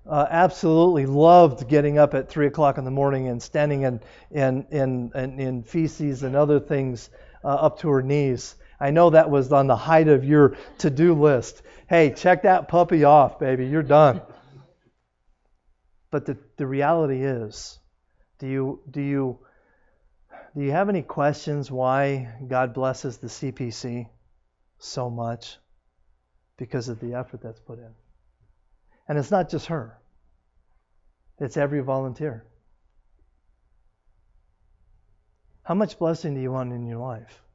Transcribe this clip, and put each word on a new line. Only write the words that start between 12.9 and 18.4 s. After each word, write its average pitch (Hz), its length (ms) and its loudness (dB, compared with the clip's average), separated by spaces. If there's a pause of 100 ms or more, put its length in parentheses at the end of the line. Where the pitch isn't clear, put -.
off, 143 340 6
baby. 131 280 -2
You're 151 160 -2
done. 143 400 4 (1900)
But 143 140 -6
the, 143 140 -10 (180)
the 143 100 -6
reality 139 560 -2
is, 120 560 -8 (600)
do 139 80 -14